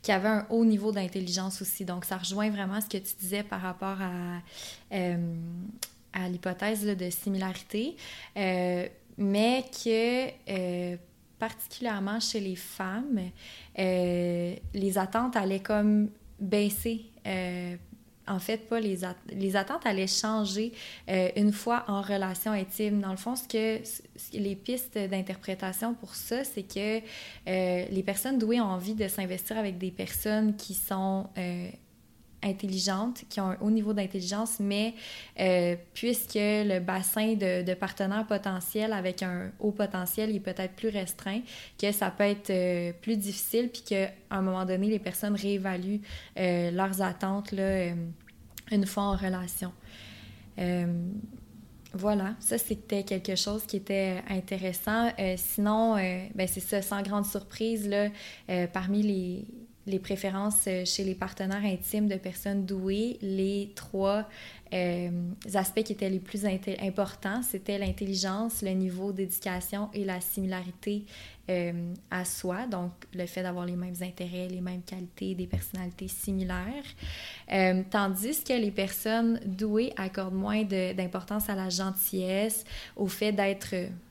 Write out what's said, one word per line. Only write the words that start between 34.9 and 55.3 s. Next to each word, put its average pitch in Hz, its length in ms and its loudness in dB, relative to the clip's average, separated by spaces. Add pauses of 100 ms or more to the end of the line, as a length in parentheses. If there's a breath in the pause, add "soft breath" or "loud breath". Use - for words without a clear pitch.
euh, 180 340 4 (180)
puisque 233 440 0
le 208 420 4
bassin 190 540 2
de, 185 300 2
de 185 100 2
partenaires 196 520 0
potentiels 208 680 0
avec 185 300 0
un 185 360 -2
haut 208 140 2
potentiel 202 600 0
est 196 60 2
peut-être 185 340 -4
plus - 140 -2
restreint, 202 540 -2 (360 loud breath)
que 202 140 2
ça 202 180 2
peut 202 140 2
être, 202 260 2
euh, 180 520 2
plus 220 160 2
difficile, 202 500 0
puis - 140 -8
qu'à 196 300 0 (200)
un 190 100 0
moment 185 220 2
donné, 185 240 2
les 214 120 4
personnes 202 360 0
réévaluent, 196 640 0 (380 loud breath)
euh, 175 340 2
leurs 190 300 2
attentes, 196 500 0
là, 190 120 0
euh, 185 300 2 (800)
une 202 140 6
fois 202 180 0
en 196 140 4
relation. 185 560 -2 (840 loud breath)
Euh, 180 260 2 (1080)
voilà, 202 460 2
ça, - 180 0
c'était 208 460 -2
quelque 190 320 0
chose 208 300 0
qui - 100 -4
était 190 540 0
intéressant. 196 800 0 (100)
Euh, 190 160 2